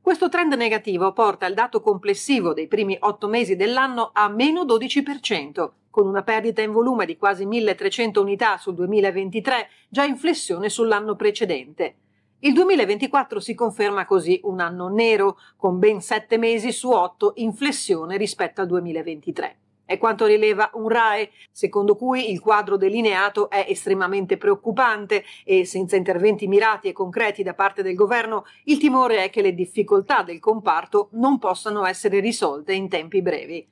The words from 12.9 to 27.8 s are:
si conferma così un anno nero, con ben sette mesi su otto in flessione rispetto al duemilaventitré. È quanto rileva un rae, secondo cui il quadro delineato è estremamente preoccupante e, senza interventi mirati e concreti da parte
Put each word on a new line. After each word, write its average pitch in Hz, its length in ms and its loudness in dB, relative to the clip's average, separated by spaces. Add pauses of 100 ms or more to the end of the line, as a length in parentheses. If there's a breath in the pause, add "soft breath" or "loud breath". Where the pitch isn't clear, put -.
si 220 140 -8
conferma 202 500 -2
così 180 400 2
un 185 160 -4
anno 180 280 -6
nero, 202 500 2 (180 soft breath)
con 185 220 0
ben 202 240 4
sette 214 340 -2
mesi 226 340 0
su - 200 -4
otto 202 460 2
in 226 180 -4
flessione 196 640 -2
rispetto 196 420 -4
al 185 60 -2
duemilaventitré. 170 880 -6 (300)
È 190 100 -4
quanto 220 300 0
rileva 214 480 4
un 220 140 -4
rae, 220 420 2 (200 soft breath)
secondo 202 460 2
cui 254 340 -2
il 180 100 -4
quadro 208 360 2
delineato 202 720 0
è 196 180 0
estremamente 190 680 -2
preoccupante 208 880 0 (200 loud breath)
e, 185 200 2
senza 185 320 -4
interventi 196 500 2
mirati 202 420 2
e 175 40 -6
concreti 202 500 -4
da 185 120 -6
parte 196 280 -2